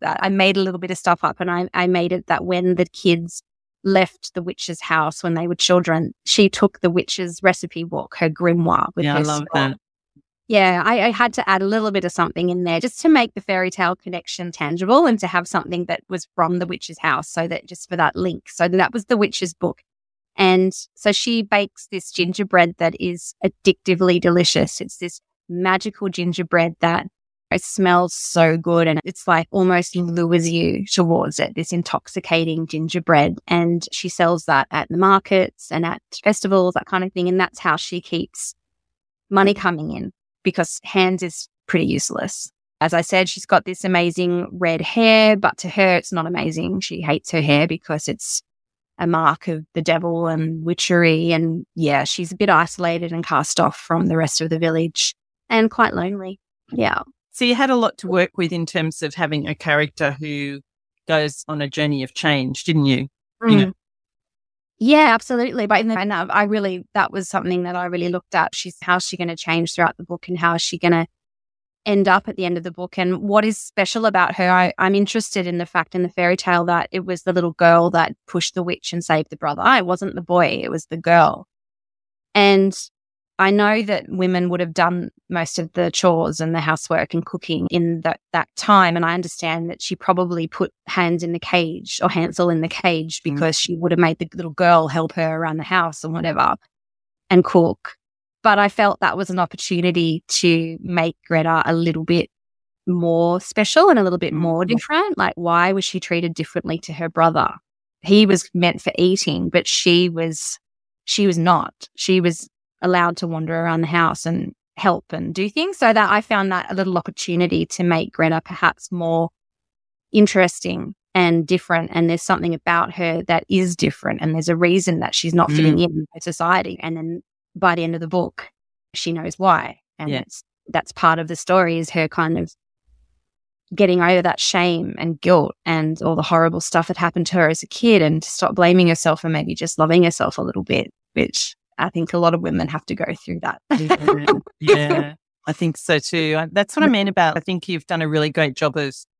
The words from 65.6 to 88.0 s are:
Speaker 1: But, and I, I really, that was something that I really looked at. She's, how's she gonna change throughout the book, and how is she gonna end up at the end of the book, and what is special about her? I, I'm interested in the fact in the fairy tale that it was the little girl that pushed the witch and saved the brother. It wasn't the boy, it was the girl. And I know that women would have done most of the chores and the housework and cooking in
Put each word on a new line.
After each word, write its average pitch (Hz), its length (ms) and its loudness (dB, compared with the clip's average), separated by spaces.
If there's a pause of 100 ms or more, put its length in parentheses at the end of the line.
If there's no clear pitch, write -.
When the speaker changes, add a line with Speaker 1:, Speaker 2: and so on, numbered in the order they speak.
Speaker 1:
But, 208 180 2
and 208 280 -2
I, 175 140 -2
I 202 180 2
really, 202 400 -2 (100)
that 202 160 0
was 190 180 -6
something 180 360 -2
that 180 100 -6
I 180 120 -4
really 175 220 -4
looked 180 280 -6
at. - 180 0
She's, - 280 -10
how's 180 220 0
she - 120 -8
gonna 170 200 -6
change 165 380 -2
throughout 170 220 2
the 180 80 -16
book, - 240 -12
and 180 100 -4
how 170 160 2
is 165 80 -2
she - 160 -6
gonna 170 280 2 (800)
end 202 220 2
up 190 200 2
at 214 80 -10
the 190 80 -4
end 175 120 -2
of 170 80 -6
the 180 60 -10
book, 180 280 -10
and 180 240 0
what 208 220 2
is 220 140 -2
special - 480 -2
about 190 300 2
her? 185 140 2
I, 180 280 4
I'm 190 160 2
interested 202 520 -2
in 175 120 -4
the 175 80 -6
fact - 300 -4
in 180 80 0
the 175 40 -2
fairy 180 280 0
tale 175 300 0
that 170 260 0
it 180 120 -6
was 180 180 -6
the 185 100 -2
little 170 200 0
girl 170 380 6
that 147 240 0 (120)
pushed - 280 -4
the 185 80 -4
witch - 300 -8
and 170 120 -6
saved 156 260 0
the 151 60 -14
brother. 147 260 -6 (140)
It 190 100 0
wasn't 185 280 -4
the 180 80 -8
boy, 175 400 2
it - 80 -6
was - 160 -6
the 165 100 -8
girl. 165 500 4 (880)
And 196 420 4 (640)
I 190 120 2
know 208 320 4
that 202 260 -2
women 185 420 0
would 175 100 -2
have 170 120 -4
done 175 380 0 (180)
most 165 300 -6
of 165 140 -8
the 170 180 -2
chores 165 500 0
and 160 140 -2
the 165 60 -2
housework 160 540 -2
and 170 120 -4
cooking 170 420 -6
in 170 340 -2